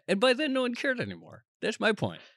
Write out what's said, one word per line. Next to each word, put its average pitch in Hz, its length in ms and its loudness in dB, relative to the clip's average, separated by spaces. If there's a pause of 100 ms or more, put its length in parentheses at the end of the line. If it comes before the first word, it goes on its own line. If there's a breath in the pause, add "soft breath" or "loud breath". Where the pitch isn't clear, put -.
and 190 120 2
by 247 140 6
then 269 200 0
no 262 80 2
one 247 120 0
cared 254 260 -2
anymore. 92 440 -8 (180)
That's - 180 -4
my 208 120 4
point. 95 300 -2 (160 loud breath)